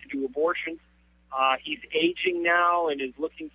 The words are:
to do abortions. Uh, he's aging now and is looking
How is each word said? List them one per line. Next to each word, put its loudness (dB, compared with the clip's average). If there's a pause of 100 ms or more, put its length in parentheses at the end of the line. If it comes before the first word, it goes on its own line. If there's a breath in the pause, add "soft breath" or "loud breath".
to -10
do -2
abortions. -4 (520)
Uh, 2
he's -8 (160)
aging 0
now 4
and 0
is -6
looking -8